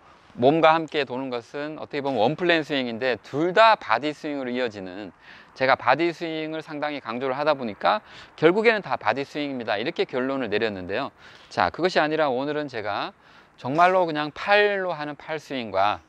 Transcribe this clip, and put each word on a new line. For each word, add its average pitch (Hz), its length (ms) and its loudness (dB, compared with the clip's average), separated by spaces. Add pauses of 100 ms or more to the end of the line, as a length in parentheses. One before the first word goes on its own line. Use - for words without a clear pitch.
(340)
몸과 156 420 6
함께 156 300 -2
도는 131 260 -6
것은 143 480 -8
어떻게 139 220 -8
보면 135 180 -2
원 123 160 4
플레인 170 260 0
스윙인데, 127 640 -2
둘 165 300 -2
다 220 220 6
바디 127 380 -2
스윙으로 143 380 -8
이어지는, 104 600 -6 (440)
제가 131 200 2
바디 147 360 2
스윙을 160 500 -8
상당히 147 380 -8
강조를 127 380 -4
하다 151 160 2
보니까 135 480 0 (340)
결국에는 208 460 4
다 131 160 -4
바디 117 260 0
스윙입니다, 131 540 -4
이렇게 156 260 -2
결론을 135 460 -2
내렸는데요. 104 640 -2 (360)
자, 95 220 2
그것이 175 320 0
아니라 156 260 2
오늘은 143 400 -2
제가 120 460 -6 (420)
정말로 175 500 4
그냥 151 280 -4
팔로 202 580 2
하는 147 240 -8
팔 156 240 -10
스윙과 104 680 -2